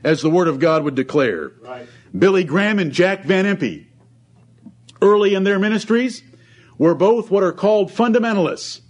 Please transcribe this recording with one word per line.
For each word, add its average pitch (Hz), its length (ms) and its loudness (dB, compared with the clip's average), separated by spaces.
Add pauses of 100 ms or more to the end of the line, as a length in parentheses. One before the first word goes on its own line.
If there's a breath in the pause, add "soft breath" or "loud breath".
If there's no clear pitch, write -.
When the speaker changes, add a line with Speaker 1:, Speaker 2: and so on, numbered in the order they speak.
Speaker 1:
as 151 160 0
the 160 80 0
Word 160 180 2
of 143 120 -2
God 156 260 2
would 147 100 -4
declare. 123 580 -2 (100)
Speaker 2:
Right. - 240 -16 (320 loud breath)
Speaker 1:
Billy 190 260 2
Graham 196 340 0
and 160 140 -2
Jack 190 320 0
Van 190 220 0
Impe, 175 400 -4 (1120)
early 202 340 4
in 190 100 -2
their 202 140 0
ministries, 226 640 -2 (540 soft breath)
were 165 180 2
both 202 360 0
what 196 120 2
are 175 100 0
called 208 380 0
fundamentalists. 226 1000 -2